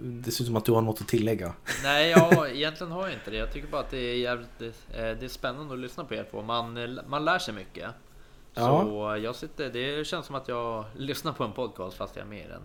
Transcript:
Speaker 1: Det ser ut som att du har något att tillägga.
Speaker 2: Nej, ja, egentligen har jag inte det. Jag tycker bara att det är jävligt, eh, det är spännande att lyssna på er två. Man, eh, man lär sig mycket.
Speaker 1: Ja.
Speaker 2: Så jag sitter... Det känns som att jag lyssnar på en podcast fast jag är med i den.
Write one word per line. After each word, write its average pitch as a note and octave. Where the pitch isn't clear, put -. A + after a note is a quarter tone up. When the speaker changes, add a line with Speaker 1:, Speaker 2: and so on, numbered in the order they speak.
Speaker 1:
Det A#2+
ser -
ut -
som A#2
att A2
du A#2
har A2+
något A2
att G#2
tillägga. G#2+
Speaker 2:
Nej, D3
ja, E3
egentligen D#3
har F3+
jag F#3
inte G#2+
det. A2
Jag A2
tycker D3
bara D3
att B2
det C3+
är A#2+
jävligt, A#2+
eh, A2+
det A2+
är B2+
spännande C3+
att B2+
lyssna C3+
på A2+
er G#2+
två. G#2
Man, A#2
eh, A#2+
man C#3+
lär F3
sig A2+
mycket. F#2
Speaker 1:
Ja. C3
Speaker 2:
Så G#2+
jag B2
sitter... D#3
Det C#3+
känns D#3+
som C#3+
att C3
jag A#2
lyssnar C#3
på C3+
en G#2+
podcast G2
fast G2+
jag F#2
är G2+
med G#2
i D#2+
den. E2